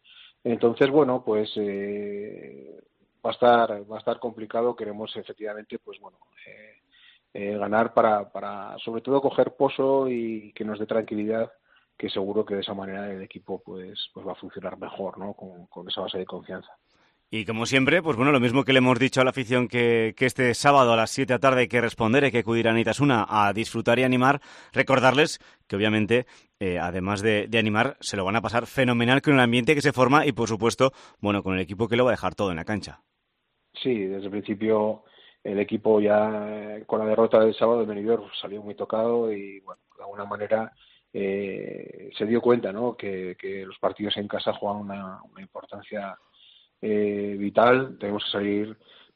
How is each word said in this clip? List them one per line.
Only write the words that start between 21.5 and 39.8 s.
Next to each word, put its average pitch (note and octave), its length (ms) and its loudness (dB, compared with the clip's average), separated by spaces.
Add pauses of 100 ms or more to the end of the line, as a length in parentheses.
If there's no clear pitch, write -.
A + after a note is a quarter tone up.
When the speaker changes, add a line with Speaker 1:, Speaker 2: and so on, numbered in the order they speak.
Speaker 2:
hay A2+ 60 0
que A#2+ 120 0
responder, A#2 440 2
hay C3 60 4
que A#2+ 100 2
acudir A2+ 280 2
a A2+ 60 4
Nitasuna A2+ 520 2
a G#2 280 2
disfrutar A2+ 440 0
y C3 40 2
animar, B2+ 400 2 (280)
recordarles C3 680 2 (260)
que G2+ 100 -6
obviamente, G#2+ 500 2 (340)
eh, F2+ 180 -2
además F#2 440 -4
de, G#2 260 2
de A#2 100 0
animar, A2 420 0
se - 180 -6
lo F#2 80 -2
van G2 100 0
a A2+ 60 -2
pasar A2+ 240 -2
fenomenal B2 560 2
con D3+ 100 4
el C#3 80 6
ambiente B2 340 4
que C#3+ 60 0
se C#3 140 2
forma C3+ 320 4
y, C#3+ 60 2
por A2+ 140 -2
supuesto, A2+ 460 2 (280)
bueno, G2+ 220 0
con F#2+ 120 -2
el F#2 60 0
equipo G2 280 -4
que A2+ 80 0
lo B2 80 4
va B2+ 60 4
a - 20 6
dejar F2+ 220 -2
todo G2+ 160 -2
en E2+ 60 -4
la D#2+ 100 -8
cancha. G2 340 -6 (840)
Speaker 1:
Sí, B2 160 0
desde G2 280 -4
el F#2+ 40 -10
principio G#2+ 760 0 (380)
el G2+ 160 -4
equipo G#2+ 420 2
ya, G#2 500 2
eh, G#2+ 360 -12
con A2+ 120 0
la G#2+ 80 -2
derrota A2 340 4
del A2 140 4
sábado A#2 260 2
de A2 60 -2
Benidorm G#2+ 400 -2 (140)
salió G#2 220 -10
muy G#2 120 -12
tocado A2+ 580 -2
y, G2 280 -10
bueno, F#2 200 -20 (160)